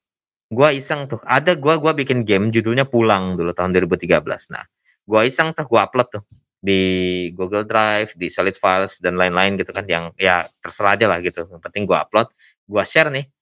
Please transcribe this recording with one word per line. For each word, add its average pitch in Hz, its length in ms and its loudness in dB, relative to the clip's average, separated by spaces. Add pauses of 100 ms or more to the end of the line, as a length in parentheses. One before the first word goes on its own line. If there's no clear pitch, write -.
(480)
gua 139 240 4
iseng 139 400 -6
tuh, - 120 -8
ada 151 300 2
gua, 151 220 2
gua 156 160 0
bikin 135 320 0
game 101 240 2
judulnya 113 400 0
Pulang 101 480 2
dulu 87 160 -2
tahun 90 240 -2
dua 90 80 4
ribu 87 160 0
tiga 87 240 2
belas. - 240 -8
Nah, - 160 -14 (400)
gua 110 240 2
iseng 160 240 -2
tuh, - 160 -8
gua 113 160 4
upload 123 260 -2
tuh 104 140 -12 (400)
di 95 160 2 (560)
Google 101 320 -4
Drive, 107 480 0
di 85 160 -8
Solid 95 240 -2
Files, 95 480 -2
dan 90 160 0
lain-lain 92 400 2
gitu - 160 -6
kan, 98 80 -6
yang 85 320 -4
ya 90 320 0 (160)
terserah 101 320 0
aja 104 160 2
lah 87 80 0
gitu. 87 240 -6
Yang 85 160 -18
penting 104 240 -8
gua 87 240 0
upload, 113 240 0 (320)
gua 98 240 -2
share 156 240 2
nih 135 160 -6 (140)